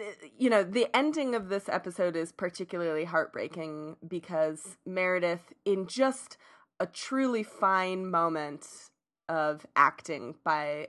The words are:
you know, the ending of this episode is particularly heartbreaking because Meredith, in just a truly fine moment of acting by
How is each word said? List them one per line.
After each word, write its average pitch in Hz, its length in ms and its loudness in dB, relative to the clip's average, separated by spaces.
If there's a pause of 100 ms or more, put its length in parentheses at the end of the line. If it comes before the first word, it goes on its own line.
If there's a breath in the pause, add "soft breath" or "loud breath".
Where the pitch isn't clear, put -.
(400)
you 247 100 6
know, 208 140 8
the 208 320 2
ending 277 400 2
of 190 140 -4
this 196 200 -2
episode 180 460 -2
is 165 160 -4
particularly 170 760 -4
heartbreaking 156 920 -4 (100)
because 165 760 -2
Meredith, 180 680 0 (100)
in 190 220 2
just 262 520 -2 (420 loud breath)
a 180 80 0
truly 254 560 -2
fine 185 680 0
moment 160 560 0 (640)
of 151 460 0
acting 143 580 2 (100)
by 151 460 0